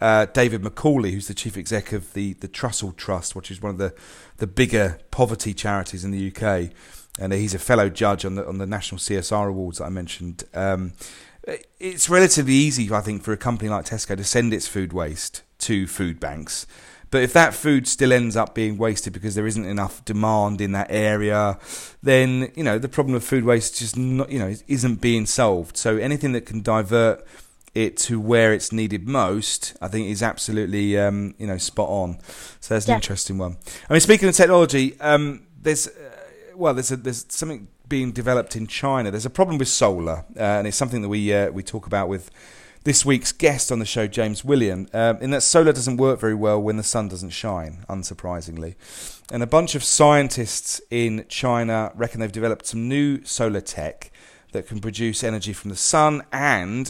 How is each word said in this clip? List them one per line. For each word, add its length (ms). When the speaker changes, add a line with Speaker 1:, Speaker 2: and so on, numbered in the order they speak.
Speaker 1:
uh, 240
David 360
Macaulay, 520
who's 160
the 40
chief 220
exec 380
of 180
the, 220
the 160
Trussell 480
Trust, 400
which 120
is 120
one 80
of 80
the, 180
the 120
bigger 520
poverty 420
charities 500
in 80
the 80
U 120
K. 400
And 140
he's 220
a 60
fellow 280
judge 380
on 100
the, 100
on 120
the 80
National 340
C 160
S 160
R 160
Awards 300
that 80
I 40
mentioned. 540
Um, 380
it's 300
relatively 460
easy, 360
I 80
think, 240
for 80
a 60
company 320
like 160
Tesco 320
to 80
send 280
its 140
food 240
waste 520
to 280
food 320
banks. 480
But 120
if 80
that 220
food 340
still 240
ends 240
up 180
being 240
wasted 360
because 220
there 120
isn't 160
enough 400
demand 560
in 140
that 160
area, 680
then, 500
you 120
know, 120
the 120
problem 260
of 80
food 220
waste 320
just 180
not, 340
you 100
know, 140
isn't 320
being 260
solved. 520
So 180
anything 380
that 120
can 160
divert 640
it 240
to 220
where 340
it's 200
needed 340
most, 760
I 60
think 220
is 120
absolutely, 760
um, 400
you 100
know, 100
spot 300
on. 320
So 140
that's 140
an 40
Speaker 2:
Yeah. 40
Speaker 1:
interesting 420
one. 180
I 40
mean, 80
speaking 260
of 80
technology, 640
um, 460
there's, 260
uh, 40
well, 180
there's 180
a, 40
there's 340
something 380
being 260
developed 420
in 100
China. 460
There's 140
a 40
problem 280
with 100
solar, 580
uh, 40
and 260
it's 100
something 240
that 80
we, 240
uh, 180
we 120
talk 220
about 220
with 240
this 180
week's 280
guest 400
on 80
the 60
show, 220
James 380
William, 480
um, 260
in 120
that 120
solar 300
doesn't 240
work 220
very 140
well 280
when 160
the 60
sun 260
doesn't 220
shine, 580
unsurprisingly. 840
And 120
a 40
bunch 280
of 80
scientists 960
in 380
China 680
reckon 280
they've 100
developed 360
some 200
new 380
solar 360
tech 500
that 160
can 120
produce 440
energy 280
from 180
the 60
sun 560
and 580